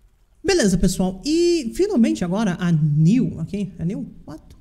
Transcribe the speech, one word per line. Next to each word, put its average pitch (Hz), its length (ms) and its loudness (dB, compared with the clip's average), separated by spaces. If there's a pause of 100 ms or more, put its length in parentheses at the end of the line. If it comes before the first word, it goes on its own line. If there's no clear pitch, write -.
(440)
Beleza, 294 340 2
pessoal. 185 480 0
E 330 480 0
finalmente 320 520 0
agora 180 340 -2
a 175 120 0
New, 156 680 2
aqui. 180 380 -6
É 160 80 -8
New? 233 220 -6 (200)
What? 302 160 -16 (180)